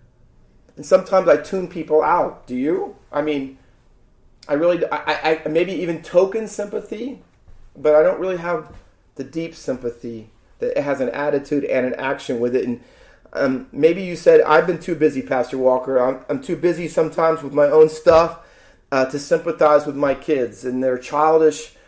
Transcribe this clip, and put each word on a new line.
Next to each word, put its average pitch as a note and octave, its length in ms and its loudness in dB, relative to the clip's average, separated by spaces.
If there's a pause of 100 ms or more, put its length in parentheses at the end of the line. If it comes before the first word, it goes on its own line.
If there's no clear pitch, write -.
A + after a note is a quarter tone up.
(760)
And - 100 -16
sometimes F#3 420 2
I D3+ 80 6
tune F3+ 320 -4
people D#3 340 0
out. D#3 460 -2
Do B2 80 -8
you? D#3 400 -4 (160)
I D3 100 -2
mean, C#3 360 -6 (880)
I - 60 -2
really, E3+ 320 0
I, D3 120 -4
I, D#3 480 -2
I D#3 40 -4
maybe F3 240 0
even E3 280 -6
token G3 460 0
sympathy, G#3+ 760 -10 (540)
but D3+ 200 2
I D3+ 80 6
don't F3+ 160 2
really F#3 180 -4
have E3+ 360 -6 (420)
the C3+ 100 -10
deep E3 300 -10
sympathy A#2+ 760 -10 (280)
that B2 180 -4
has C#3 240 -2
an B2 80 -2
attitude C#3+ 560 -2
and B2+ 200 0
an B2+ 100 -4
action C3+ 440 -6
with A#2+ 160 0
it. B2+ 100 -2
And, A#2+ 160 -6 (520)
um, C3 400 -2
maybe E3+ 280 2
you F3+ 140 -8
said, D#3+ 260 6
"I've D#3+ 240 4
been F3 140 -2
too F3 160 -6
busy, C#3 260 0
Pastor C3+ 360 -4
Walker. B2+ 420 2
I'm, C3 300 0
I'm C#3 120 -4
too F3+ 140 -6
busy E3 320 -2
sometimes D#3+ 560 0
with C#3 100 -10
my D3 120 4
own D#3 240 6
stuff, E3 500 4 (520)
uh, C3 140 2
to C#3 140 -6
sympathize D3+ 680 2
with C#3 120 -6
my C#3 180 0
kids B2+ 480 -4
and B2+ 180 -4
their B2+ 160 0
childish D#3 800 2 (120)